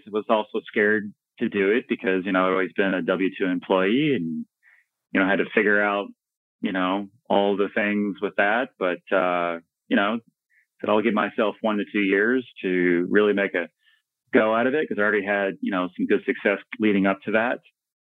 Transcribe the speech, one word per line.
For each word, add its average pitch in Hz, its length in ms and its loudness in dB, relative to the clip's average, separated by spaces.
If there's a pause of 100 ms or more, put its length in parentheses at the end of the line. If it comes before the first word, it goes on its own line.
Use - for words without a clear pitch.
I - 60 -20
was 104 180 -4
also 110 380 0
scared 107 440 0 (280)
to 117 100 -2
do 101 220 2
it 120 160 0
because, 95 380 -2
you 98 80 -2
know, 92 120 2
I've 92 60 2
always 95 240 -2
been 98 180 0
a 92 80 -2
W 92 360 0
two 101 80 -4
employee 98 680 0
and, 82 320 -4 (680)
you - 80 0
know, 95 80 2
had 98 100 2
to - 80 0 (100)
figure 104 260 4
out, 101 260 -2 (540)
you - 120 -4
know, 95 340 -2 (220)
all 101 260 2
the 95 180 -2
things 104 480 -2
with 101 160 -4
that. 110 400 0
But, 90 220 -2 (160)
uh, 87 440 0 (280)
you - 80 0
know, 107 240 0 (600)
said - 100 -4
I'll 107 120 4
give 107 120 0
myself 104 480 0
one 107 160 0
to 101 140 -4
two 104 100 -2
years 104 440 2 (160)
to 90 480 2
really 104 240 4
make 98 200 0
a 87 160 -2 (640)
go 110 200 4
out 117 140 2
of 131 60 0
it 156 140 -2
'cause - 120 -6
I - 20 0
already 104 240 2
had, 98 360 -2
you - 100 -4
know, 90 260 -2
some 92 100 -2
good 98 180 0
success 98 340 0 (200)
leading 101 280 2
up 98 160 0
to 107 80 -6
that. 110 280 0 (500)